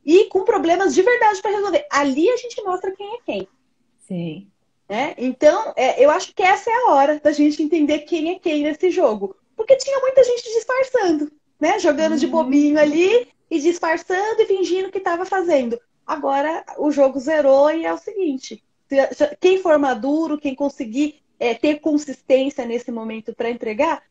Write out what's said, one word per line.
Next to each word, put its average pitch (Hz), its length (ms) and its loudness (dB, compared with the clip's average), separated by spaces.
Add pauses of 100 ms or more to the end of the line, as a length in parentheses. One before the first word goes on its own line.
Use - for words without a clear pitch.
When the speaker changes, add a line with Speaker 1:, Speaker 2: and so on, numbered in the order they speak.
Speaker 1:
e 370 200 6
com 381 180 -2
problemas 359 520 0
de 370 80 4
verdade 427 380 2
pra 415 100 -4
resolver. 403 400 -2
Ali 285 380 0
a 480 80 0
gente 480 260 -10
mostra 381 320 -6
quem 415 200 -14
é 494 100 -12
quem. 202 220 -8 (600)
Speaker 2:
Sim. 175 440 -10 (380)
Speaker 1:
Né? 247 280 -4
Então, 302 580 0
é, 254 280 2
eu 285 60 6
acho 349 240 -2
que - 80 -6
essa 403 280 2
é 453 40 0
a 480 180 2
hora 294 280 4
da 302 120 2
gente 294 300 0
entender 302 380 0
quem 320 360 -4
é - 40 -18
quem 302 240 -2
nesse 311 260 -2
jogo. 226 460 -2 (200)
Porque 494 200 4
tinha 539 240 -2
muita 523 240 6
gente 480 200 0
disfarçando, 453 880 -2 (280)
né? 349 200 0
Jogando 311 380 0
de 285 80 0
Speaker 2:
Uhum. 262 60 -2
Speaker 1:
bobinho 294 480 2
ali 349 480 2 (240)
e 320 80 -2
disfarçando 349 840 -2
e 427 40 4
fingindo 381 460 -2
que 392 80 -6
tava 359 260 -4
fazendo. 302 540 -2 (260)
Agora 285 580 -4 (140)
o 302 120 0
jogo 269 300 2
zerou 277 500 4
e 330 160 -4
é 330 80 -2
o 330 40 -6
seguinte, 320 680 -8 (240)
se, 269 260 0
se, 294 280 -2
quem 370 200 4
for 320 160 4
maduro, 285 600 -2
quem 269 160 -6
conseguir, 277 640 -6 (180)
é, 233 140 0
ter 294 280 -2
consistência 269 840 -2
nesse 240 260 -6
momento 220 440 -10
pra 233 140 -6
entregar, 247 600 -4